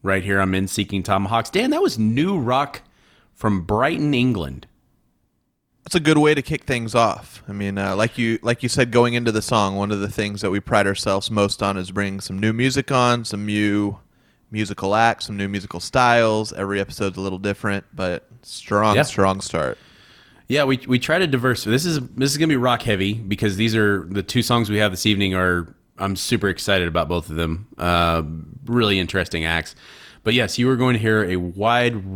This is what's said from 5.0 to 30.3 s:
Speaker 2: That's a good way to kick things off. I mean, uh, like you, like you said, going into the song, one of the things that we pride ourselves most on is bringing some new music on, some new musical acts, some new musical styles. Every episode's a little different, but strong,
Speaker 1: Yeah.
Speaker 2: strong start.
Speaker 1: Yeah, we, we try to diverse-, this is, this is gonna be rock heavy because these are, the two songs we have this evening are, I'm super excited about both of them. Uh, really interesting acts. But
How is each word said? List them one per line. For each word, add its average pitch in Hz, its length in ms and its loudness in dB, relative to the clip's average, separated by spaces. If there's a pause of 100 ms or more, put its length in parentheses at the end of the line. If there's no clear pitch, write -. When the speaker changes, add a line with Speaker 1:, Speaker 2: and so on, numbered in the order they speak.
Speaker 2:
That's - 100 -10
a 180 60 4
good 160 180 4
way 151 160 6
to 143 80 0
kick 151 220 -6
things 117 320 -4
off. - 520 0
I 101 40 -10
mean, 101 260 -4
uh, 98 180 -2
like 110 220 0
you, 113 240 0
like 120 220 -2
you 123 60 -2
said, 120 220 0
going 120 220 4
into 120 180 0
the 107 120 0
song, 101 320 2
one 101 160 0
of 104 80 -2
the 101 100 -2
things 101 320 -4
that 104 80 -2
we 98 100 0
pride 101 280 2
ourselves 98 420 -2
most 101 320 0
on 98 160 0
is 92 140 -8
bringing 98 300 -4
some 95 180 -8
new 107 140 0
music 127 380 0
on, 123 320 2
some 104 220 -8
new 104 520 0 (520)
musical 101 460 -4
acts, 113 320 2
some 104 100 -10
new 98 100 -2
musical 98 320 -6
styles. 117 760 2
Every 98 280 -2
episode's 98 360 -4
a 95 40 -6
little 95 160 -4
different, 101 560 -4
but 90 340 -4 (140)
strong, 104 540 2
Speaker 1:
Yeah. 135 80 4
Speaker 2:
strong 95 380 2
start. - 360 -4 (720)
Speaker 1:
Yeah, 143 160 2
we, 135 140 2 (100)
we 127 100 2
try 156 220 0
to 190 80 2
diverse-, 127 380 0
this 127 200 2
is, 160 140 0
this 127 320 -2
is 143 80 -4
gonna 160 80 2
be 151 100 2
rock 120 240 2
heavy 101 320 0
because 104 440 -2
these 110 180 2
are, 101 340 2
the 98 140 -2
two - 180 0
songs 117 300 2
we 104 60 0
have 107 140 4
this 92 140 -4
evening 98 300 2
are, 90 320 2 (300)
I'm 98 180 -2
super 101 340 -2
excited 92 380 0
about 82 220 0
both 85 200 -4
of 80 60 -8
them. 82 320 -4 (100)
Uh, 85 460 2 (420)
really 110 320 2
interesting 90 480 -2
acts. 82 300 -2 (480)
But 113 100 0